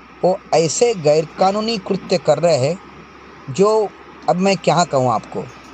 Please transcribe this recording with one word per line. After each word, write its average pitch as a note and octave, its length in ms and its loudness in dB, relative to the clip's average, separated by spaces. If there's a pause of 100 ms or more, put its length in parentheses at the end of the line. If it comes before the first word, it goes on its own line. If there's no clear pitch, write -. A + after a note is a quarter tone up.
(240)
वो F3+ 160 0 (140)
ऐसे E3 400 2
गैरकानूनी F#3+ 840 0
कृत्य F#3+ 400 -4
कर D3 220 0
रहे E3 180 2
हैं, C#3+ 220 -2 (720)
जो G#3 400 2 (400)
अब D#3+ 60 0
मैं F#3+ 220 2
क्या E3+ 260 0
कहूँ B2+ 280 0
आपको। G2+ 320 -4 (300)